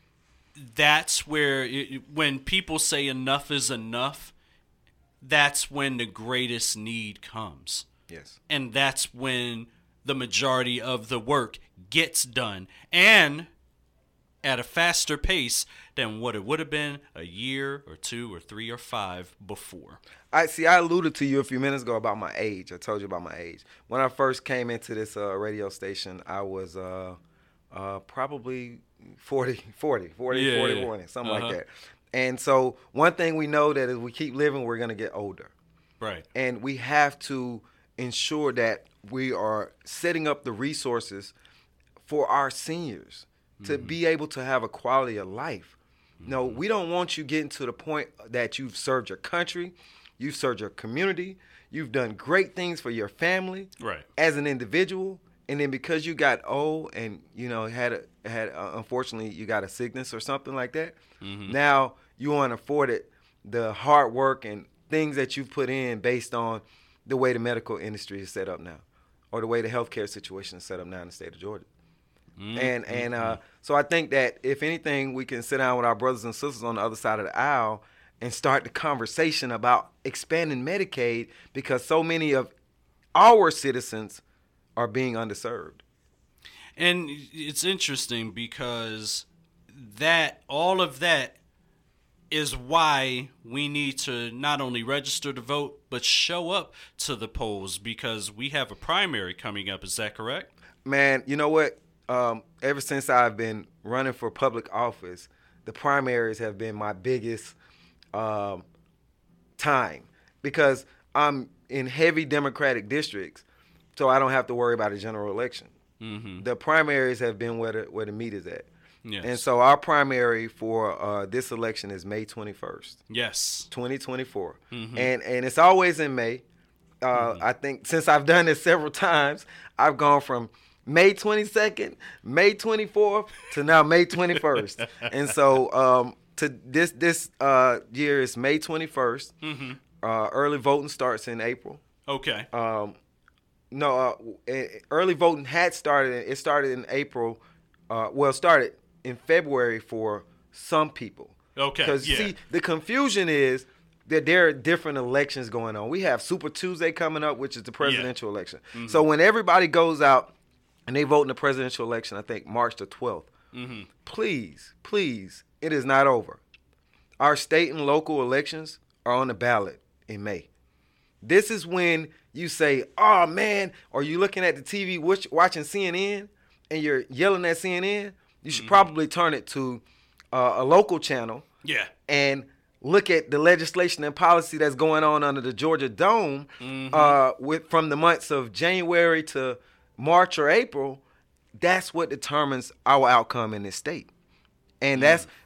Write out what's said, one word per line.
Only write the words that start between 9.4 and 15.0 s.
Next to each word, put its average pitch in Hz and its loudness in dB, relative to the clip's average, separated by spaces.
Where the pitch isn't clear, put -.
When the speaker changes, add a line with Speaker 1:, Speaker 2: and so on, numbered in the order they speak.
Speaker 1:
the 139 -4
majority 127 -2
of 113 -6
the 123 -4
work 120 -2
gets 160 0
done, 110 -6
and 170 6
at 131 0
a 123 -6
faster 170 0